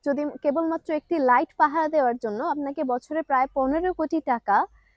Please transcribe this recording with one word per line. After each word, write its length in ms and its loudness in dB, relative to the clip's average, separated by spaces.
যদি 180 0
কেবলমাত্র 520 -2
একটি 260 -2
লাইট 380 4
পাহারা 300 2
দেওয়ার 300 2
জন্য 260 -6
আপনাকে 400 -4
বছরে 380 -4
প্রায় 320 0
পনেরো 400 0
কোটি 260 -2
টাকা 480 0